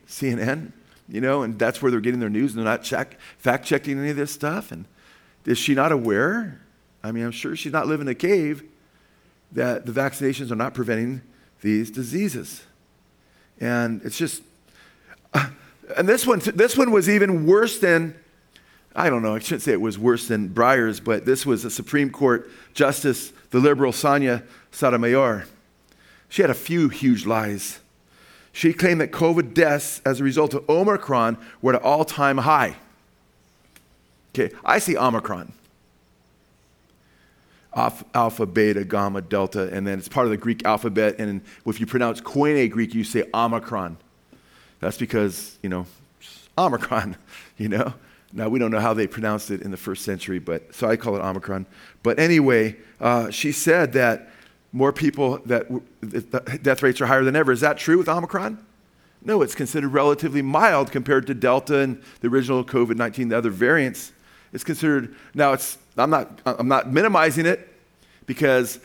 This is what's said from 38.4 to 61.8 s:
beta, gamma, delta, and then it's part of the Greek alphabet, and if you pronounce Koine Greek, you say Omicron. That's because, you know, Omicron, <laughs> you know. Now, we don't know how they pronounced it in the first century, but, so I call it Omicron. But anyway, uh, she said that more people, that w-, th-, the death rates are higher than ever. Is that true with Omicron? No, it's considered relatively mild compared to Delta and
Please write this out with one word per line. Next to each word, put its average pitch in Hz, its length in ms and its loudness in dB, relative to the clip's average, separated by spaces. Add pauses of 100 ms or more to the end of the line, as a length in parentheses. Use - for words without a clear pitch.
beta, 101 380 0
gamma, 98 380 -2
delta, 95 520 -2
and 98 140 -4
then 98 100 -4
it's 90 100 -12
part 127 180 0
of 110 60 0
the 107 60 -2
Greek 117 280 -4
alphabet, 107 540 0
and 101 220 -4 (240)
if 107 140 -4
you 113 60 -2
pronounce 120 360 -2
Koine 143 480 0
Greek, 110 240 -2
you 113 100 -2
say 110 200 -2 (100)
Omicron. 110 640 -4 (840)
That's 95 180 -4
because, 104 640 -4
you 98 60 -6
know, 90 180 -6 (680)
Omicron, 117 600 -2 (200)
<laughs> - 200 -20
you 110 120 -4
know. 110 240 -2 (400)
Now, 110 160 -4
we 123 100 0
don't 117 100 0
know 110 100 0
how 113 140 2
they 107 140 0
pronounced 107 420 -4
it 98 120 -6
in 101 100 -10
the 92 60 -10
first - 260 -10
century, 95 340 -6
but, 82 380 -8
so - 120 -4
I - 80 2
call 117 200 -4
it 98 60 -4
Omicron. 95 440 -6 (380)
But 120 160 2
anyway, 135 560 4 (260)
uh, 117 300 2
she 147 200 -2
said 160 420 2
that 123 360 2 (420)
more 135 220 2
people, 139 520 0
that 117 180 0
w-, 123 200 -8 (180)
th-, 113 280 -6
the 127 320 -6
death 135 220 2
rates 131 180 2
are 123 60 0
higher 135 160 4
than 131 120 2
ever. 147 160 4
Is 120 100 2
that 147 160 0
true 160 200 2
with 180 100 2
Omicron? 185 560 -2 (600)
No, 208 180 2
it's 131 140 0
considered 139 340 -4
relatively 143 540 2
mild 151 480 2
compared 135 360 0
to 139 60 -4
Delta 131 460 2
and 131 220 -2 (200)